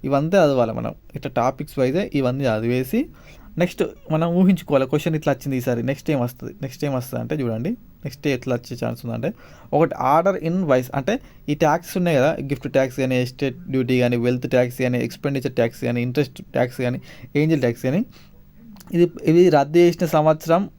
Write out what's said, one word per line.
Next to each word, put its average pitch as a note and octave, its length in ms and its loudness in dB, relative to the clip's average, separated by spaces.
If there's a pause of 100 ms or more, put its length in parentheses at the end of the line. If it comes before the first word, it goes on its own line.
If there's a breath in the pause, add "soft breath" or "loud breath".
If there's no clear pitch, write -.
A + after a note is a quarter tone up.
ఇవంతా D3+ 360 2
చదవాలి B2+ 360 2
మనం. A2+ 140 -8 (220)
ఇట్లా C#3 240 -8
టాపిక్స్ C3+ 420 -4
వైజే D3 280 0 (100)
ఇవన్నీ C3 240 0
చదివేసి B2 580 0 (580 loud breath)
నెక్స్ట్ F3+ 220 0 (300)
మనం D#3+ 160 0 (120)
ఊహించుకోవాలి D#3 500 4
క్వశ్చన్ D#3 280 0
ఇట్లా D3+ 140 0
వచ్చింది C3+ 280 -4
ఈసారి, B2 300 -2
నెక్స్ట్ C#3+ 200 -6
ఏం C#3 100 0
వస్తుంది, A#2+ 320 -6 (100)
నెక్స్ట్ C3 220 -8
ఏం C#3+ 140 -2
వస్తుంది B2 240 -6
అంటే A#2+ 200 -4
చూడండి, A#2 280 -4 (340)
నెక్స్ట్ - 300 -10
ఎట్లా B2+ 240 -4
వచ్చే - 240 -10
ఛాన్స్ A#2+ 240 -6
ఉందంటే, A#2 240 -4 (460 loud breath)
ఒకటి D#3+ 180 2 (160)
order E3+ 240 2 (140)
in E3+ 60 -2 (160)
wise B2+ 280 2
అంటే F#3+ 160 -2 (340 soft breath)
ఈ D3 60 0 (100)
ట్యాక్స్ D#3+ 360 0
ఉన్నాయి E3+ 200 2
కదా, C#3+ 100 4 (200)
గిఫ్ట్ C3+ 260 -6
ట్యాక్స్ C3 260 2
కానీ, B2+ 220 0
ఎస్టేట్ C3 320 -4 (180)
డ్యూటీ B2+ 280 2
కానీ, B2 140 2 (100)
వెల్త్ B2 280 -2
ట్యాక్స్ B2 300 0
కానీ, B2 220 0
ఎక్స్‌పెండిచర్ C3+ 540 -4
ట్యాక్స్ A2+ 260 -2
కానీ, A#2+ 220 -2
ఇంట్రెస్ట్ C3 340 -4 (140)
ట్యాక్స్ B2+ 300 -2
కానీ, B2+ 140 -4 (400 loud breath)
ఏంజల్ D#3 200 2
ట్యాక్స్ A#2+ 280 0
కానీ, D#3+ 120 0 (920 loud breath)
ఇది, F3 120 6 (240)
ఇది F3 260 8
రద్దు D3 220 2
చేసిన E3+ 280 4
సంవత్సరం D#3+ 720 2